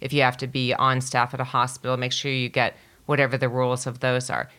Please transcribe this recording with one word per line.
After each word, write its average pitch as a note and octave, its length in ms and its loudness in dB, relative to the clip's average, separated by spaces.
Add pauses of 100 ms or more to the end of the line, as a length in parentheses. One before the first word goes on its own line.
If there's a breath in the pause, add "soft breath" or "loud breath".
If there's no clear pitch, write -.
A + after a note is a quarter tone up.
if C3+ 100 -6
you C#3+ 120 4
have B2+ 140 4
to C3 100 -6
be B2+ 260 0
on C3 260 2
staff B2+ 360 0
at B2+ 40 -8
a C3 40 -2
hospital, B2+ 520 -2
make B2+ 160 -4
sure C#3 200 -4
you B2+ 180 -2
get A#2 260 0 (300 soft breath)
whatever C3+ 320 2
the B2+ 120 0
rules B2+ 360 0
of B2 140 -8
those B2+ 320 0
are." - 280 -4